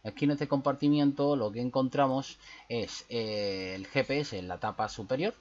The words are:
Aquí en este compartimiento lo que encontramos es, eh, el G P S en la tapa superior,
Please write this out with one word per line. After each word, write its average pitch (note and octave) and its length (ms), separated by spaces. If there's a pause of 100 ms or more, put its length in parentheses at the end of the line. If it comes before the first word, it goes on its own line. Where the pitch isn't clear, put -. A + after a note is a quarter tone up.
Aquí A2 200
en C#3+ 60
este C#3+ 160
compartimiento C#3+ 880
lo G#2+ 160
que A#2 100
encontramos C3 760 (320)
es, A2+ 400
eh, G#2 640
el F#2+ 140
G C3+ 180
P C#3 140
S C#3+ 180
en F#2 100
la F2+ 120
tapa G#2+ 280
superior, C3+ 540